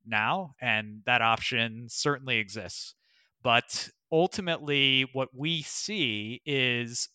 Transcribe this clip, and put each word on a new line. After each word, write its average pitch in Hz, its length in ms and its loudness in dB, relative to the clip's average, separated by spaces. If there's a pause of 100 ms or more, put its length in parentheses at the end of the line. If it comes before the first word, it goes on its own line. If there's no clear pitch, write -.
now, 127 560 0
and 107 440 -2
that 123 160 4
option 117 680 0
certainly 135 480 -2
exists. 101 580 -6 (480)
But - 460 2 (200)
ultimately, 143 1000 2
what 131 240 -2
we 151 280 -2
see 120 840 -4
is 123 680 -2